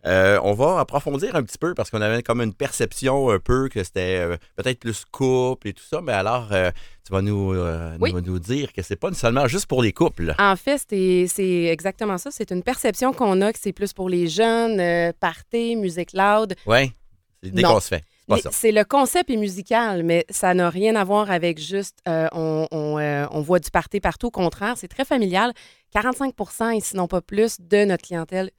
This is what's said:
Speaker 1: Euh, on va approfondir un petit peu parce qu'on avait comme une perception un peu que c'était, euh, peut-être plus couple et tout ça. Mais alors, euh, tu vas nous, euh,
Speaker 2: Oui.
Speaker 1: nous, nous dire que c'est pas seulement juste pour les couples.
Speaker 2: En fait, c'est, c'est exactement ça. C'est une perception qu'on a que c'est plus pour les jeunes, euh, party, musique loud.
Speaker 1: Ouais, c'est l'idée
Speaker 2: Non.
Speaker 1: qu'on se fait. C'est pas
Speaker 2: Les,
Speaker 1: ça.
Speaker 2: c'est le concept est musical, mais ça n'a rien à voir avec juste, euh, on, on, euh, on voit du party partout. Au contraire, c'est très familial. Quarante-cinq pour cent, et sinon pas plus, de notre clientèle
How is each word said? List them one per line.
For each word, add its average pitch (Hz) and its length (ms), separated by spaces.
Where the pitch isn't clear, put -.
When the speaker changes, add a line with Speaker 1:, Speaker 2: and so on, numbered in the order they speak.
Speaker 1:
Euh, 95 360
on 101 120
va 156 240
approfondir 143 560
un 143 80
petit - 160
peu 170 160
parce - 160
qu'on 107 100
avait 113 220
comme 120 180
une 110 140
perception 131 720
un 101 80
peu 131 320
que 101 140
c'était, 92 340
euh, 85 180
peut-être 123 240
plus 113 320
couple 127 560
et 98 60
tout - 140
ça. - 140
Mais 139 120
alors, 110 400
euh, 92 180
tu - 80
vas 95 80
nous, 101 320
euh, 82 480
Speaker 2:
Oui. - 120
Speaker 1:
nous, 90 80
nous 92 180
dire 127 340
que 95 80
c'est - 160
pas 185 160
seulement 123 340
juste 135 200
pour 131 160
les 104 100
couples. 82 460
Speaker 2:
En 196 160
fait, 277 340
c'est, 185 400
c'est 180 360
exactement 185 520
ça. 285 140
C'est - 200
une 180 120
perception 254 500
qu'on 190 280
a 214 120
que - 80
c'est 196 120
plus 202 200
pour 185 160
les 175 180
jeunes, 226 520
euh, 170 380
party, 233 500
musique 175 360
loud. 202 400
Speaker 1:
Ouais, 120 260
c'est 92 80
l'idée 95 120
Speaker 2:
Non. - 140
Speaker 1:
qu'on 98 60
se - 80
fait. 82 160
C'est - 240
pas 104 80
Speaker 2:
Les, - 40
Speaker 1:
ça. - 120
Speaker 2:
c'est 220 200
le 214 120
concept 285 440
est 254 80
musical, 202 680
mais 170 260
ça 185 240
n'a 180 160
rien 208 280
à 202 80
voir 202 260
avec 170 280
juste, 190 380
euh, 160 240
on, 160 380
on, 151 280
euh, 147 320
on 156 100
voit 175 180
du - 100
party 185 320
partout. 180 260
Au 233 40
contraire, 196 460
c'est 180 120
très - 160
familial. 220 480
Quarante-cinq 262 420
pour - 160
cent, 226 200
et 220 100
sinon 185 260
pas 175 140
plus, 220 400
de 202 240
notre 185 200
clientèle 185 540